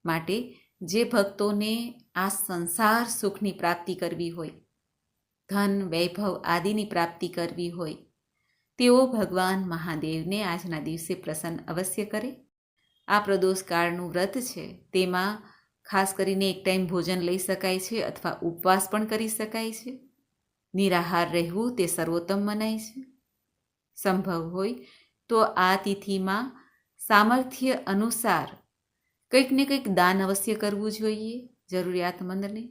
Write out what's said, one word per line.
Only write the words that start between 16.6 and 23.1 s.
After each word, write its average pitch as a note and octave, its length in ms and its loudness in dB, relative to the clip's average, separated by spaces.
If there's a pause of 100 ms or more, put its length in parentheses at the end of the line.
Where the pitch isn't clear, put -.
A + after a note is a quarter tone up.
ટાઈમ F#3 220 2
ભોજન F3+ 340 0
લઈ F3 180 0
શકાય F#3+ 420 -2
છે A3 220 -4
અથવા - 400 -6
ઉપવાસ F#3 480 2
પણ G#3+ 160 0
કરી A3 220 -2
શકાય A3+ 440 -4
છે. B3 200 -12 (840)
નિરાહાર F3 580 2
રહેવું F3+ 440 0
તે F3+ 100 2
સર્વોત્તમ E3+ 560 0
મનાય G#3+ 360 -2
છે. C4 220 -12 (1000)